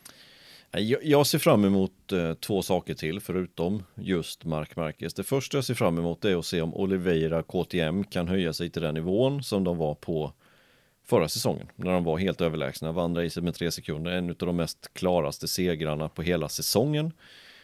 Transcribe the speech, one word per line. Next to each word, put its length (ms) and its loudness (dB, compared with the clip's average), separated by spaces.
Jag, 240 2
jag 240 6
ser 120 2
fram 260 6
emot, 460 2
eh, 220 2
två 280 -2
saker 320 0
till 260 -4
förutom 640 -2
just 500 -4
Marc 300 -4
Marquez. 380 -6
Det 100 -6
första 340 -2
jag 80 -2
ser 80 -2
fram 240 2
emot 280 -2
är 140 2
att 60 -6
se 160 -2
om 140 -4
Oliveira 680 2
K 200 -2
T 160 -2
M 240 0
kan 240 -4
höja 260 0
sig 160 -4
till 120 -6
den 120 -2
nivån 500 0
som 200 0
de 140 0
var 180 -2
på 380 -4
förra 260 4
säsongen, 460 -2
när 160 -2
de 120 2
var 140 2
helt 240 -2
överlägsna, 500 -2
vann 260 0
racet 260 -2
med 120 0
tre 160 -2
sekunder, 400 -6
en 180 -2
utav 180 -4
de 80 0
mest 380 -4
klaraste 540 0
segrarna 640 -2
på 120 -8
hela 280 0
säsongen. 600 0